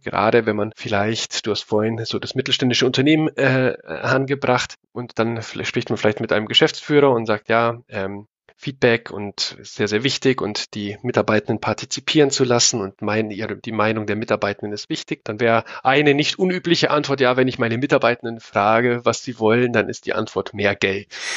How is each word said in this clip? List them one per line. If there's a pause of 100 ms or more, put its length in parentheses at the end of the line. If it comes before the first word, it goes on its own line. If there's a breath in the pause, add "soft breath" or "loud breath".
gerade
wenn
man
vielleicht,
du
hast
vorhin
so
das
mittelständische
Unternehmen,
äh,
angebracht (160)
und
dann
fl-,
spricht
man
vielleicht
mit
einem
Geschäftsführer
und
sagt,
ja,
ähm, (300)
Feedback
und
sehr,
sehr
wichtig
und
die
Mitarbeitenden
partizipieren
zu
lassen
und
mein-,
ihre,
die
Meinung
der
Mitarbeitenden
ist
wichtig,
dann
wäre (180 loud breath)
eine
nicht
unübliche
Antwort,
ja,
wenn
ich
meine
Mitarbeitenden
frage,
was
sie
wollen,
dann
ist
die
Antwort
mehr
Geld. (280 loud breath)